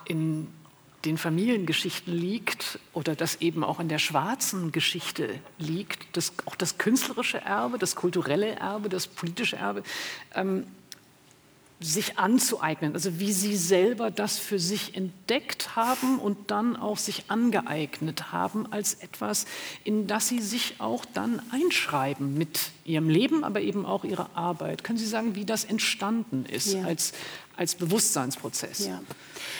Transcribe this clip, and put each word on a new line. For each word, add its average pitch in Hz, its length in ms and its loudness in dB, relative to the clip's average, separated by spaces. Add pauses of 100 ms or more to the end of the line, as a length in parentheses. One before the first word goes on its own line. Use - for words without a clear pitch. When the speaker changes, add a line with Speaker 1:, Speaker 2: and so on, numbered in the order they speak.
Speaker 1:
in 160 440 0 (560)
den 160 140 0
Familiengeschichten 175 920 0
liegt 180 680 -2 (120)
oder 151 220 0
das 160 220 -2
eben 165 260 2
auch - 180 0
in 165 80 0
der 151 120 2
schwarzen 170 720 0
Geschichte - 560 0 (300)
liegt, 165 580 -6
das, 170 160 0 (140)
auch - 100 -8
das - 220 -2
künstlerische - 600 2
Erbe, 233 380 0
das 185 160 0
kulturelle 180 600 2
Erbe, 208 320 -4
das 185 180 -2
politische 180 500 -4
Erbe, 202 280 -4 (500)
ähm, 190 300 0 (1160)
sich 165 380 -2
anzueignen, 165 760 4
also 170 260 0
wie 202 120 2
Sie 202 240 2
selber 196 540 6
das 208 280 -2
für - 200 0
sich 180 380 -2
entdeckt - 800 -2
haben 254 420 4
und 202 320 -2
dann 220 240 2
auch 208 240 -2
sich - 320 -4
angeeignet 160 1000 0
haben 202 400 -2
als 208 220 0
etwas, - 520 -4 (380)
in 214 240 2
das 214 180 0
Sie 240 140 0
sich 220 400 -4
auch - 240 -2 (100)
dann 220 260 0 (120)
einschreiben 139 840 2
mit - 360 0 (120)
Ihrem 160 240 2
Leben, 277 360 6
aber 202 160 0
eben 202 260 0
auch 196 160 -2
Ihrer 190 320 -2
Arbeit. 170 480 -2
Können 233 160 -2
Sie 220 80 -2
sagen, 220 300 0
wie 202 80 -4
das 220 200 0
entstanden 214 840 0
ist 190 260 0
Speaker 2:
Ja. 190 120 0
Speaker 1:
als, 165 280 0 (440)
als 175 200 0
Bewusstseinsprozess? - 1080 0
Speaker 2:
Ja. 92 140 -6 (600)